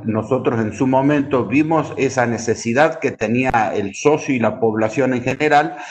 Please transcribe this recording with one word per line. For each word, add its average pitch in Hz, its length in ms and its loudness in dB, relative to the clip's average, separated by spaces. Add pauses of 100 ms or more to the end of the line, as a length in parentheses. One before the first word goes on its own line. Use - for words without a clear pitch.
nosotros 113 560 0
en 110 120 -2
su 135 140 0
momento 135 580 2
vimos 151 520 0
esa 123 280 0
necesidad 117 760 0
que 131 120 -2
tenía 113 640 0
el 101 180 -4
socio 147 400 0
y 123 60 0
la 110 220 0
población 113 520 0
en 120 80 -2
general 147 540 2 (160)